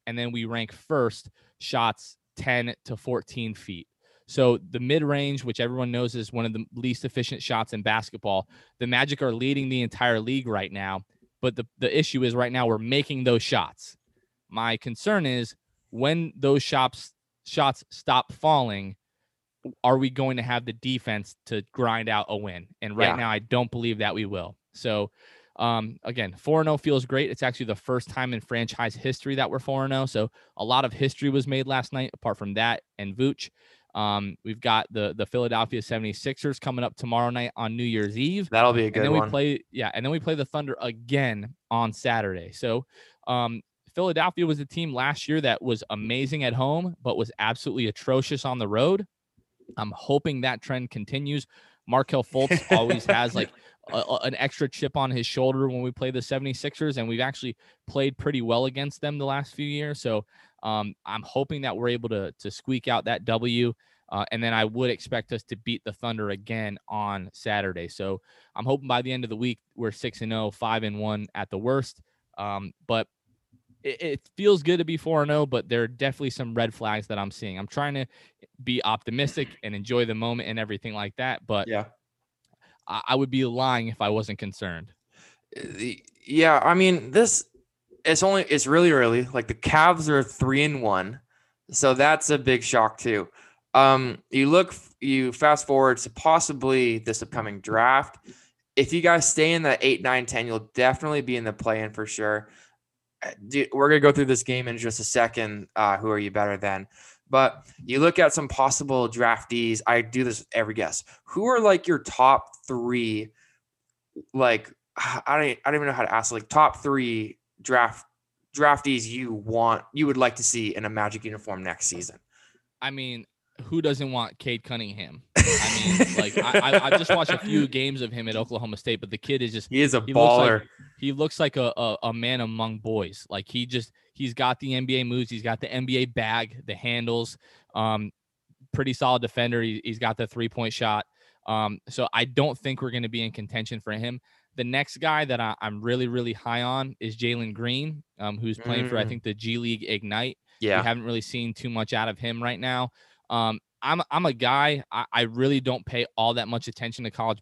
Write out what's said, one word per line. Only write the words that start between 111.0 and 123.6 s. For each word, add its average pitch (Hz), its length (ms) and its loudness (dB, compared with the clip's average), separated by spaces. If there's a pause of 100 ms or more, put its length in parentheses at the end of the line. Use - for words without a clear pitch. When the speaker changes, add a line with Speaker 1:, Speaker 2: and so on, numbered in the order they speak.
Speaker 2:
Who 196 180 -2
are, 240 160 4
like, 190 260 6
your 170 120 4
top 127 460 6 (220)
three, 117 640 -2 (1040)
like, 120 360 2 (140)
<sighs> - 140 -20
I - 300 -4
don't, 147 360 2
I 139 80 0
don't 151 40 2
even 147 120 0
know 135 60 0
how 123 100 0
to - 100 -2
ask, 113 200 0
like, 110 160 -8
top 151 340 4
three 120 540 -2 (240)
draft, 123 440 2 (480)
draftees 139 520 4
you 120 260 -6
want, 113 520 0 (100)
you 147 140 2
would 135 100 2
like 123 180 4
to 117 80 -6
see 110 320 -2
in 107 80 -6
a 107 60 -4
Magic 107 340 -4
uniform 107 400 -10
next 87 240 -6
season? 85 320 -8 (640)
Speaker 1:
I 135 100 -4
mean, 127 340 -10 (380)